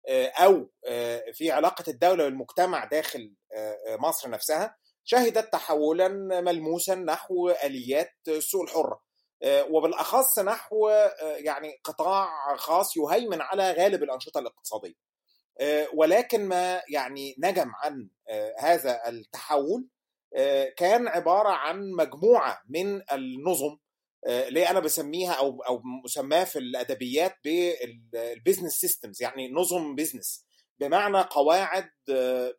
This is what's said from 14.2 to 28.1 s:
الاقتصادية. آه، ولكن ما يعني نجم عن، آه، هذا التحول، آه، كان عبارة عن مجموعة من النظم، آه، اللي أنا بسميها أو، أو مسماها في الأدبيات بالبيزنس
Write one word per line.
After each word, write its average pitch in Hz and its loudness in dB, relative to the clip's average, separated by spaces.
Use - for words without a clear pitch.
الاقتصادية. 107 -12
آه، 151 0
ولكن 202 4
ما 180 0
يعني 139 -6
نجم 170 0
عن، 131 -6
آه، 110 -6
هذا 127 2
التحول، 147 -2
آه، 135 2
كان 220 4
عبارة 175 2
عن 180 -2
مجموعة 160 2
من 190 -4
النظم، 143 -2
آه، 123 -2
اللي 156 2
أنا 175 2
بسميها 160 -2
أو، 131 -2
أو 123 -2
مسماها 147 0
في 156 -8
الأدبيات 127 -4
بالبيزنس 127 -4